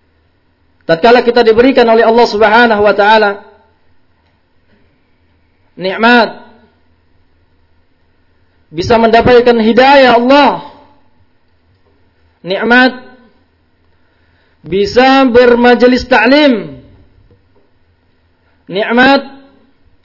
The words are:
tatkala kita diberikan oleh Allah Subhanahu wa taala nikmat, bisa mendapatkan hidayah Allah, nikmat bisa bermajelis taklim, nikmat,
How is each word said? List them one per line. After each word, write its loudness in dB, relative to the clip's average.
tatkala 0
kita 0
diberikan 0
oleh 2
Allah 2
Subhanahu 0
wa 0
taala 0
nikmat, -4
bisa -4
mendapatkan 2
hidayah 2
Allah, 0
nikmat -2
bisa 0
bermajelis 0
taklim, 0
nikmat, -4